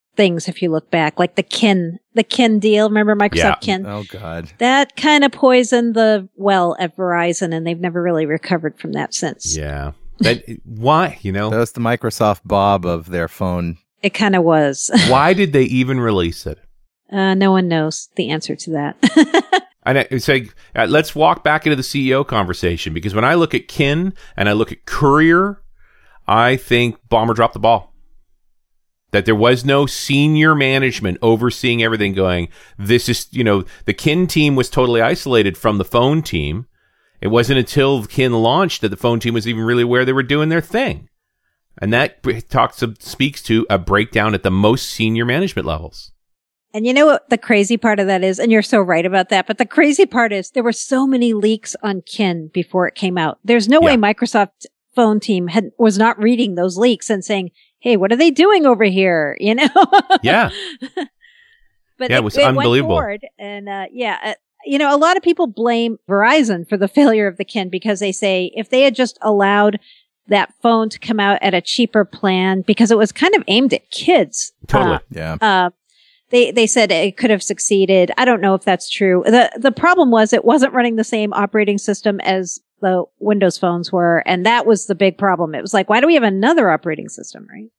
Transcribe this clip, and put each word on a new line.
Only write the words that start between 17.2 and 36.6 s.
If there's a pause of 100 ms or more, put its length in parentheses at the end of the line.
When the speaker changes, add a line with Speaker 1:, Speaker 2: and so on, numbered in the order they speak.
Speaker 1:
no
one
knows
the
answer
to
that.
<laughs> (120)
Speaker 2:
And
I,
it's
like, (220)
uh,
let's
walk
back
into
the
C
E
O
conversation,
because
when
I
look
at
Kin (240)
and
I
look
at
Courier, (640)
I
think (100)
Ballmer
dropped
the
ball. (1160)
That
there
was
no
senior
management
overseeing
everything
going, (280)
this
is,
you
know, (220)
the
Kin
team
was
totally
isolated
from
the
phone
team. (560)